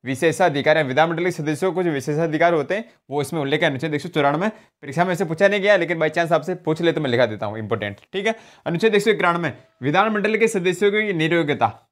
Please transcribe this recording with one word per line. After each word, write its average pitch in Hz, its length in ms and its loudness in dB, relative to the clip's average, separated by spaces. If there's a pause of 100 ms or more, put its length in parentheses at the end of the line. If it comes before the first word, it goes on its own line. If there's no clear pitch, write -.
विशेषाधिकार 151 720 2
है, 156 60 2
विधानमंडल 156 400 0
के 180 80 0
सदस्यों 156 400 -2
को 180 120 -2
जो 170 80 0
विशेषाधिकार 156 600 0
होते 160 220 0
हैं 226 100 -6 (240)
वो 143 120 -4
इसमें 151 200 -4
उल्लेख 147 220 0
है, 165 60 2
अनुच्छेद 147 240 -4
एक 147 80 -4
सौ 175 80 -10
चौरानवे। 151 400 0
परीक्षा 151 560 -6
में 185 100 -2
से 165 100 -2
पूछा 165 220 0
नहीं 202 140 2
गया, 208 160 4
लेकिन 170 220 -2
by 160 100 2
chance 165 220 -2
आपसे 165 260 0
पूछ 160 240 -2
ले 165 100 4
तो 156 100 -2
मैं 143 80 -2
लिखा 120 160 4
देता 107 200 -6
हूँ, 107 140 -8
इंपॉर्टेंट, 104 380 -4 (160)
ठीक 196 140 -4
है। 220 80 -2 (300)
अनुच्छेद 185 300 0
एक 202 60 4
सौ 214 100 2
इक्यानवे, 170 420 0 (280)
विधानमंडल 208 560 0
के 226 120 4
सदस्यों 185 420 0
की 208 240 -2
निर्योग्यता। 156 580 0 (180)